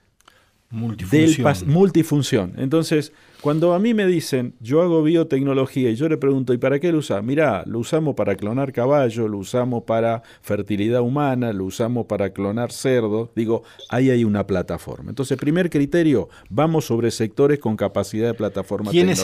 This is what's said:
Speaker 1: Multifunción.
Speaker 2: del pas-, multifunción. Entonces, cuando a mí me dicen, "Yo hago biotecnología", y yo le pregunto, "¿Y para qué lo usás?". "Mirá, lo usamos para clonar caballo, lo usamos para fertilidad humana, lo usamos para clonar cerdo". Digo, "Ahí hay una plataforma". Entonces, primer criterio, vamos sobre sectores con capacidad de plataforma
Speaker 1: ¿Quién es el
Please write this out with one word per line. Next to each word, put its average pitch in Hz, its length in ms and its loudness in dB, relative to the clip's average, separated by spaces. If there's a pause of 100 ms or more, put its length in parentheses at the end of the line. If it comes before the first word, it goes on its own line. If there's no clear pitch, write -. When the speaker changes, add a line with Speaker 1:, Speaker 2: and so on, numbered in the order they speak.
(680)
Speaker 1:
Multifunción. 113 580 0
Speaker 2:
del 131 180 2
pas-, 143 200 0
multifunción. 147 920 2
Entonces, 151 560 0 (260)
cuando 160 340 2
a 175 60 2
mí 226 140 2
me 208 120 2
dicen, 151 540 0
"Yo 131 220 2
hago 170 200 2
biotecnología", 139 880 2
y 110 60 0
yo 151 140 0
le 156 80 0
pregunto, 135 360 0
"¿Y 117 40 0
para 131 240 0
qué 175 100 0
lo 160 60 2
usás?". 107 260 -2
"Mirá, 127 420 0
lo 104 140 -6
usamos 151 360 -2
para 101 200 0
clonar 127 380 -4
caballo, 120 560 0
lo 104 80 -4
usamos 120 480 -4
para 113 380 0 (180)
fertilidad 104 600 -2
humana, 127 520 0
lo 95 100 -4
usamos 113 440 -2
para 98 240 -2
clonar 107 420 -4
cerdo". 117 600 0
Digo, 113 300 0 (240)
"Ahí 131 220 2
hay 120 160 4
una 104 200 0
plataforma". 92 640 -6
Entonces, 127 280 -4
primer 165 320 0
criterio, 143 580 2 (220)
vamos 151 360 0
sobre 117 260 0
sectores 143 480 0
con 110 180 -4
capacidad 107 500 -2
de 117 60 -2
plataforma 101 580 -4
Speaker 1:
¿Quién 175 160 4
es 180 120 0
el - 40 -2